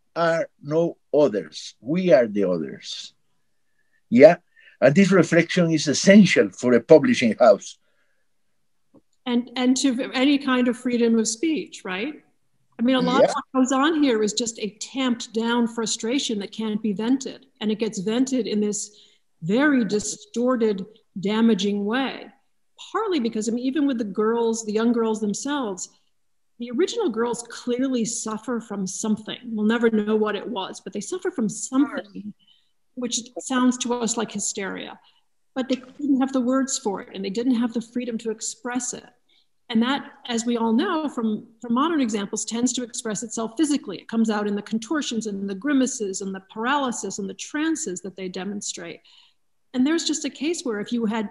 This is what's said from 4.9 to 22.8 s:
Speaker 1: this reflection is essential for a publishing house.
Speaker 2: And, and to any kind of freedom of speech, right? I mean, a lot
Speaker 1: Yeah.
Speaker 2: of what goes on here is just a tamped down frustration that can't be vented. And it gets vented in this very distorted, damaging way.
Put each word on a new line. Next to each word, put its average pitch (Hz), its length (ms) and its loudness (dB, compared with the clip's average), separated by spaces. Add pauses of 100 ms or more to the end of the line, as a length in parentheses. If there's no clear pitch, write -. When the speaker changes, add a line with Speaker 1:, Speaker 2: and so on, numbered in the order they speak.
Speaker 1:
this 190 180 6
reflection 170 580 4
is 156 160 0
essential 147 640 8
for 123 240 0
a 113 60 6
publishing 127 580 6
house. 107 400 4 (1500)
Speaker 2:
And, 240 300 -2
and 254 220 2
to 247 360 0
any 277 240 4
kind 254 300 2
of 240 80 0
freedom 233 420 2
of 214 100 0
speech, - 560 -4
right? 208 300 -6 (640)
I 233 40 -2
mean, 262 140 4
a 254 40 2
lot 247 200 2
Speaker 1:
Yeah. - 80 8
Speaker 2:
of - 60 -4
what 277 100 -4 (180)
goes 254 100 2
on 294 300 2
here 233 200 2
is 208 100 0
just 226 260 -6
a 208 120 -6 (100)
tamped 254 540 -4
down 233 340 0
frustration 226 680 -4
that 196 140 -10
can't 220 300 -4
be 214 100 0
vented. 220 540 -4 (140)
And 214 100 -2
it 220 80 -2
gets 220 200 -4
vented 233 480 0
in 208 140 -2
this 208 360 -4 (460)
very 247 420 2
distorted, 220 1000 -2 (360)
damaging 202 640 2
way. 233 420 -4 (640)